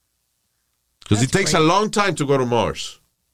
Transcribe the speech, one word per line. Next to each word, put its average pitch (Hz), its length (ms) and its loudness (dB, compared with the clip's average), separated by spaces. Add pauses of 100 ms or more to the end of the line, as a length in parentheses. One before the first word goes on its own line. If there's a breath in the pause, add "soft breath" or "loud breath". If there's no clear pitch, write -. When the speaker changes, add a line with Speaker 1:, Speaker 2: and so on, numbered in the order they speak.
(1080)
Speaker 1:
'Cause 107 160 2
it 131 60 0
Speaker 2:
That's - 20 -16
Speaker 1:
takes 180 240 0
a - 20 4
Speaker 2:
crazy. 156 80 4
Speaker 1:
long 208 240 2
time 202 240 0
to 147 120 -4
go 139 120 2
to 127 80 -2
Mars. 107 540 -4 (320)